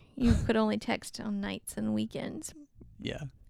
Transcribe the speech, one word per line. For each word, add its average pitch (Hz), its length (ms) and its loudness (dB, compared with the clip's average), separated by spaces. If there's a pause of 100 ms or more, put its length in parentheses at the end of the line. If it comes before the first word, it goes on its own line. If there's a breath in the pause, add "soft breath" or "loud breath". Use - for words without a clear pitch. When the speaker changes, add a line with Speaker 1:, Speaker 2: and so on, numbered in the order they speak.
(160)
Speaker 1:
you 233 200 6 (100)
could 220 100 4
only 214 220 4
text - 420 -4
on 202 220 -4
nights 196 340 -6
and 214 200 -2
weekends. - 580 -4 (460)
Speaker 2:
Yeah. - 220 -4 (280)